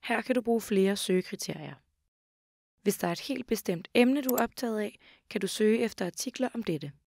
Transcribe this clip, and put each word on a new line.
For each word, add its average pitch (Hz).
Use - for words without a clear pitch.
Her 220
kan 247
du 247
bruge 233
flere 196
søgekriterier. 156
Hvis 202
der 185
er 170
et 170
helt 254
bestemt 190
emne, 262
du 262
er 240
optaget 233
af, 208
kan 202
du 196
søge 214
efter 220
artikler 240
om 233
dette. 147